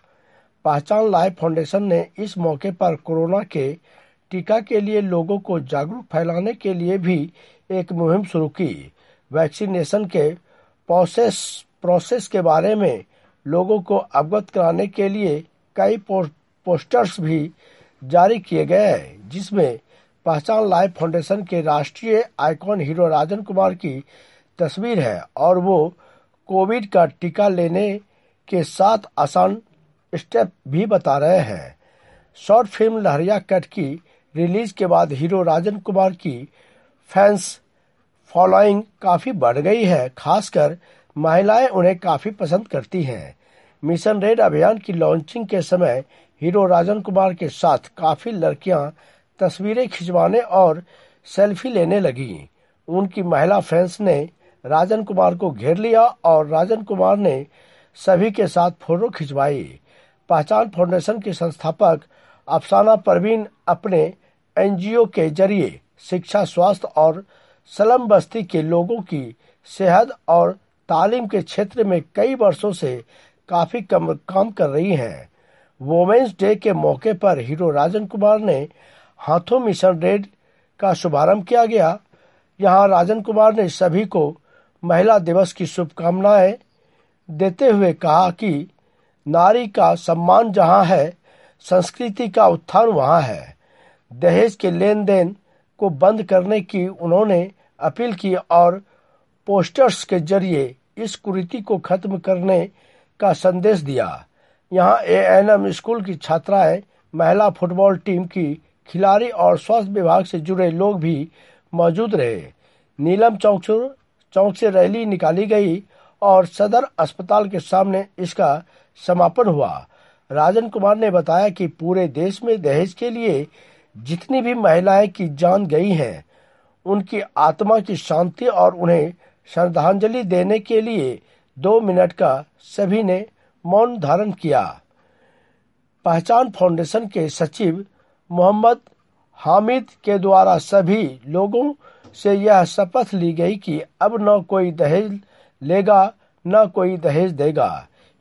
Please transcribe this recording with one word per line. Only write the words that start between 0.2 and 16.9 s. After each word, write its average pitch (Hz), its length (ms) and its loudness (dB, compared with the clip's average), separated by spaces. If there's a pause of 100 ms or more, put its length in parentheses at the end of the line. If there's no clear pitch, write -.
पहचान 208 460 0
लाइफ 180 280 0
फाउंडेशन 165 440 -4
ने 175 160 0 (180)
इस 202 200 -10
मौके 165 340 -4
पर 175 240 -2
कोरोना 165 480 -4
के 147 340 -6 (540)
टीका 185 280 -2
के 220 220 -2
लिए 208 200 -2
लोगों 180 380 -2
को 185 200 -6
जागरूक 151 460 -8
फैलाने 170 480 -4
के 190 200 -6
लिए 180 240 -4
भी 175 340 -2 (400)
एक 185 200 -6
मुहिम 170 320 0
शुरू 160 240 -4
की। 92 440 -8 (400)
वैक्सीनेशन 180 760 -2
के 156 240 -2 (600)
प्रोसेस, 180 760 -2 (160)
प्रोसेस 175 460 -2
के 190 140 -4
बारे 165 340 2
में 147 280 -2 (420)
लोगों 185 360 0
को 202 160 -2
अवगत 185 520 -2
कराने 180 380 -2
के 196 220 -4
लिए 190 300 -4 (360)
कई 202 220 0
पो-, 190 320 -4 (360)
पोस्टर्स 190 540 -2